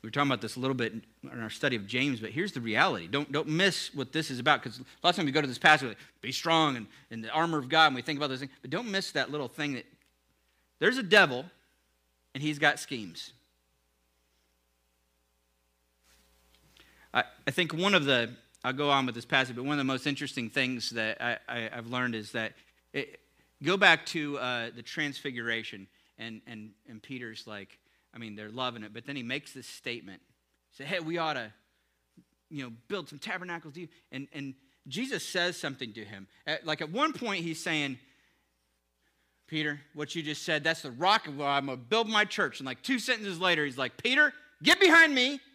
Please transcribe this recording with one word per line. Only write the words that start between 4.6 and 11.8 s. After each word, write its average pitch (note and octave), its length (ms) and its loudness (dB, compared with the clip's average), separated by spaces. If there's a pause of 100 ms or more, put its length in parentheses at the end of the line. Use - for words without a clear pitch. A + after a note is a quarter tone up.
'cause A#2+ 160 -10
a B2+ 60 -14 (200)
lot E3+ 60 6
of E3+ 60 4
times D3+ 100 0
we C#3 60 2
go D3+ 100 4
to C#3+ 60 0
this B2 100 -6
passage, D3+ 300 8
like, G#2+ 100 -8 (240)
"Be B2 100 -8
strong D#3 460 4
and, G#2+ 100 -10 (220)
and A2+ 140 -10
the A2+ 80 -8
armor D#3+ 260 2
of C3 120 -4
God," D#3+ 180 8
and C3+ 80 4
we B2 60 -4
think D3 160 -4
about C#3+ 120 -2
this B2+ 100 -4
thing, C#3 100 -8 (120)
but C#3 80 -14
don't D#3+ 220 -4
miss F#3+ 220 -4
that C3+ 180 0
little C#3+ 160 -4
thing D3 260 -4
that B2 120 -8 (920)
there's A#3 180 4
a B3+ 60 -4
devil, E3 420 6 (880)